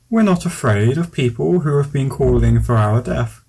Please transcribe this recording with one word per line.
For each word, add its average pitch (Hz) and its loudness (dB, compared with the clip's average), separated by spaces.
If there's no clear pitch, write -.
We're 226 0
not 180 2
afraid 117 0
of 170 -4
people 151 -2
who 143 0
have 143 -2
been 135 -2
calling 117 2
for 117 0
our 107 2
death, - -6